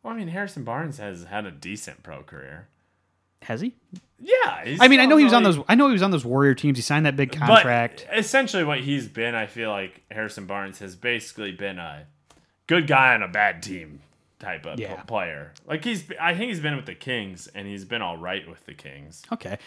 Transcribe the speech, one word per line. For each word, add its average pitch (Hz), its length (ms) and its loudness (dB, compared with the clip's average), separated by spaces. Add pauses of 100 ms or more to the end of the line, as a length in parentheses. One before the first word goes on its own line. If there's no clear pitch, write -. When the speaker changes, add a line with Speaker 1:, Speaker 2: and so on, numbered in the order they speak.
Speaker 1:
Well, 226 100 -12
I 233 40 -8
mean, 196 120 -8
Harrison 185 360 -8
Barnes 135 340 -8
has 95 260 -12
had 101 220 -8
a 90 40 -10
decent 82 520 -14
pro 73 200 -16
career. 73 460 -20 (760)
Speaker 2:
Has 151 200 -8
he? 247 120 -8 (440)
Speaker 1:
Yeah, 403 460 0
he's 131 180 -6
Speaker 2:
I 262 60 10
mean, 262 120 10
I 254 40 6
Speaker 1:
still 262 60 4
Speaker 2:
know 302 60 8
he 294 80 10
was 226 80 6
on 233 120 6
Speaker 1:
really 180 120 4
Speaker 2:
those, 143 140 -6
I 214 40 8
know 277 120 6
he 254 80 4
was 185 80 2
on 196 80 2
those 139 160 0
Warrior 135 280 4
teams. 139 220 0
He 120 60 -6
signed 151 240 2
that 139 100 0
big 139 140 0
Speaker 1:
But 156 80 -10
Speaker 2:
contract. 135 720 6
Speaker 1:
essentially 214 520 0
what 147 160 -2
he's 135 280 -4
been, 117 260 -4
I 110 120 -4
feel 113 240 -8
like 98 400 -8
Harrison 107 340 -10
Barnes 98 360 -10
has 92 160 -14
basically 110 560 -6
been 95 260 -10
a 76 260 -14 (640)
good 160 200 0
guy 131 280 4
on 107 80 0
a 92 60 -6
bad 98 340 -2
team 80 380 -14 (400)
type 85 260 -12
of 80 120 -10
Speaker 2:
Yeah. 98 180 -10
Speaker 1:
p-, 92 100 -18
player. 85 460 -8 (140)
Like, 151 180 -8
he's, 208 200 -6 (160)
I 170 140 0
think 226 160 -6
he's 175 100 -8
been 147 160 -4
with 127 100 -10
the 90 80 -14
Kings, 101 600 -8
and 101 120 -14
he's 101 200 -12
been 117 160 -6
all 85 160 -8
right 90 300 -8
with 82 180 -20
the 73 80 -20
Kings. 71 480 -20 (100)
Speaker 2:
Okay. 202 240 -10 (100)